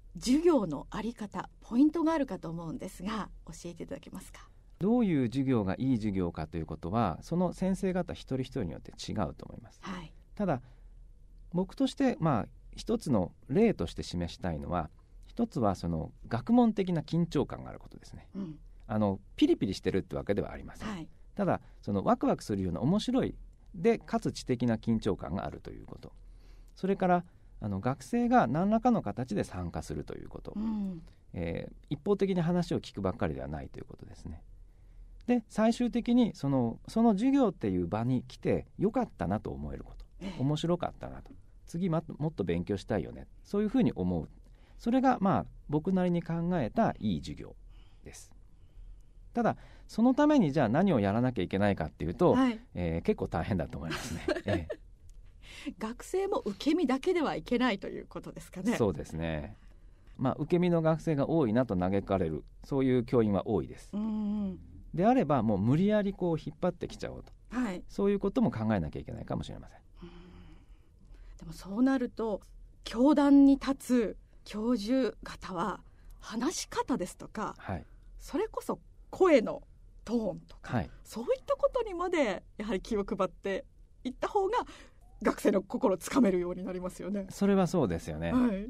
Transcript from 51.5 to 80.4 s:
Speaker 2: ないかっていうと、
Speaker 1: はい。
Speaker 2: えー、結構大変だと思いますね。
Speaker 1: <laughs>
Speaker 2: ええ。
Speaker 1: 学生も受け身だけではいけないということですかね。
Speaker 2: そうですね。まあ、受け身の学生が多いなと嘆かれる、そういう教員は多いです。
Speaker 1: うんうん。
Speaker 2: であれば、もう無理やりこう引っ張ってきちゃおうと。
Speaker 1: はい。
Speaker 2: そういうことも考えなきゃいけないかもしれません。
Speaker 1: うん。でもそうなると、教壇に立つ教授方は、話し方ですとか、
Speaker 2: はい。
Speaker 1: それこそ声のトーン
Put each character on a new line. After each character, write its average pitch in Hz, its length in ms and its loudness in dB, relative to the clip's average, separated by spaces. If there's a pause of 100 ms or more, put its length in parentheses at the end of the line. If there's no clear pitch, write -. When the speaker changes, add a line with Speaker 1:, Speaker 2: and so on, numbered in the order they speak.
Speaker 2:
な 101 120 4
い 92 60 2
か 80 100 -2
っ 76 40 -8
て - 140 -8
い 80 40 -2
う 87 60 -2
と、 165 180 6
Speaker 1:
は 254 180 4
い。 220 100 -8 (140)
Speaker 2:
え 85 240 -2
ー、 - 40 -4
結 - 140 0
構 - 120 -4
大 82 160 -2
変 92 120 0
だ 76 120 -2
と 80 100 -10
思 80 80 -8
い 82 40 -6
ま 78 60 -6
す - 180 -8
ね。 - 120 -6 (100)
Speaker 1:
<laughs> - 100 -10
Speaker 2:
え - 220 -2 (1000)
え。 294 120 -8
Speaker 1:
学 220 240 -8
生 392 240 -2
も 392 180 -2
受 202 140 -6
け 302 160 0
身 349 120 2
だ 254 120 2
け 359 160 0
で 339 80 2
は 196 140 0
い 156 60 -6
け 240 160 -2
な 247 120 2
い 202 80 -2
と - 100 -10
い - 120 -10
う - 60 -14
こ - 140 -14
と 165 120 -14
で - 80 -14
す - 100 -18
か 185 120 -10
ね。 226 140 0
Speaker 2:
そ 110 120 2
う 90 40 0
で 76 120 -6
す - 80 -14
ね。 80 440 -4 (600)
ま 131 140 0
あ、 - 80 -2
受 156 180 0
け - 20 4
身 175 120 2
の 165 120 2
学 160 180 2
生 160 140 0
が 139 140 0
多 156 180 2
い 107 60 0
な 123 140 2
と 101 100 -2
嘆 95 260 2
か 98 160 0
れ 90 100 2
る、 78 160 -4 (200)
そ 139 140 -2
う 135 60 2
い 127 140 4
う 117 60 0
教 123 180 4
員 104 100 4
は 95 140 0
多 98 160 0
い 64 60 -8
で - 100 -14
す。 - 140 -20
Speaker 1:
う 202 60 -6
ん - 20 -4
う 214 40 -4 (440)
ん。 180 100 -8 (360)
Speaker 2:
で 175 120 2
あ 247 80 8
れ 208 100 4
ば、 139 180 2
も 110 120 4
う 92 40 2
無 117 180 4
理 190 100 4
や 208 160 4
り 196 100 -2
こ 175 220 0
う - 40 -2
引 156 140 -8
っ - 80 -20
張 185 80 2
っ 170 40 0
て - 160 -8
き - 100 -12
ち - 80 -8
ゃ - 60 -8
お 127 40 -12
う - 80 -14
と。 - 80 -20 (260)
Speaker 1:
は 233 140 -2
い。 180 160 -8
Speaker 2:
そ 202 180 0
う 202 40 4
い 202 40 4
う 196 40 0
こ 202 120 0
と 254 120 2
も 165 80 4
考 110 240 0
え 98 60 4
な 76 100 -2
き - 60 -10
ゃ - 40 -4
い - 40 -12
け - 80 -10
な - 100 -10
い - 20 -10
か - 120 -4
も - 60 -4
し - 100 -10
れ 50 60 -12
ま - 100 -16
せ - 80 -20
ん。 - 20 -20 (240)
Speaker 1:
う 175 40 -16
ん。 - 20 -16 (1300)
で - 80 -16
も 160 60 -12
そ 190 240 -10
う 247 60 2
な 269 140 4
る 247 140 -2
と、 220 320 -4 (420)
教 254 300 6
壇 285 320 10
に 277 80 10
立 269 200 -2
つ 233 420 0 (280)
教 226 320 0
授 220 460 0
方 - 320 -12
は、 175 280 -4 (360)
話 247 380 -4
し - 120 -8
方 427 280 -2
で 180 100 -4
す - 100 -14
と 147 120 -14
か、 196 300 -6
Speaker 2:
は 95 180 -6
い。 - 100 -10 (320)
Speaker 1:
そ - 200 -6
れ 440 100 -2
こ 508 140 -8
そ - 180 -6 (300)
声 320 300 8
の 180 220 -6 (420)
ト 220 100 -4
ー 214 200 -2
ン 165 60 -12